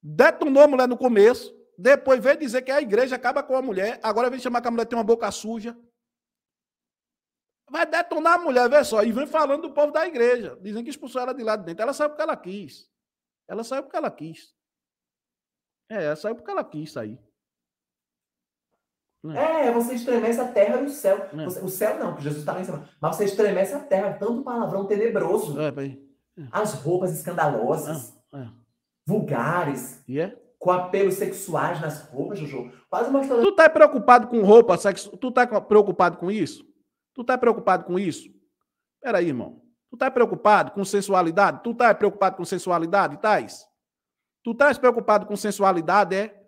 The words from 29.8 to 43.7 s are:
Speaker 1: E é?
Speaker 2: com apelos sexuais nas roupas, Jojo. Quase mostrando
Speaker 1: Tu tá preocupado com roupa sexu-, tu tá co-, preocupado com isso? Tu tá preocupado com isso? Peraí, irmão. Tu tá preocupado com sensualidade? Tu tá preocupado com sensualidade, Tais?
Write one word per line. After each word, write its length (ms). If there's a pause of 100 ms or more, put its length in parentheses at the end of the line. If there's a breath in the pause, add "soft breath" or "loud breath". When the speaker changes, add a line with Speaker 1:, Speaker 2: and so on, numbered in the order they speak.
Speaker 1:
E 120
é? 180 (220)
Speaker 2:
com 120
apelos 440
sexuais 680
nas 280
roupas, 300
Jojo. 320 (180 loud breath)
Quase 200
mostrando 340
Speaker 1:
Tu 120
tá 140
preocupado 580
com 160
roupa 340
sexu-, 400
tu 140
tá 160
co-, 140
preocupado 560
com 120
isso? 340 (500)
Tu 100
tá 140
preocupado 480
com 120
isso? 320 (720)
Peraí, 280
irmão. 340 (280)
Tu 80
tá 140
preocupado 600
com 120
sensualidade? 800
Tu 100
tá 220
preocupado 400
com 80
sensualidade, 800
Tais? 440 (760)